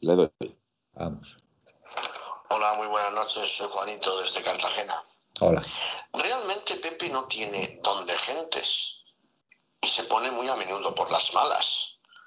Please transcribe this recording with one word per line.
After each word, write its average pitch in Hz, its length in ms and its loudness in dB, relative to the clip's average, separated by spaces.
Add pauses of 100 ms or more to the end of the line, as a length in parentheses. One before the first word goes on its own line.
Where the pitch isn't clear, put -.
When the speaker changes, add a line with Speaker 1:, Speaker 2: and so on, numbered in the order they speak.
Speaker 1:
le 85 140 6
doy. 87 160 6 (600)
Speaker 2:
Vamos. - 440 -8 (1120)
Speaker 3:
Hola, 107 260 4
muy 107 100 -2
buenas 104 260 2
noches. 107 380 -2
Soy 101 200 -4
Juanito 98 500 -2
desde 90 220 -2
Cartagena. - 500 -2 (480)
Speaker 2:
Hola. 82 220 6 (500)
Speaker 3:
Realmente 202 640 -2
Pepe 165 320 -4
no 131 180 -2
tiene 101 560 -4
don 98 240 0
de 87 60 0
gentes - 840 -2 (840)
y - 60 2
se - 180 4
pone 113 260 2
muy 120 160 -2
a 131 80 2
menudo 98 400 0
por 87 160 0
las 82 220 4
malas. - 680 2 (280)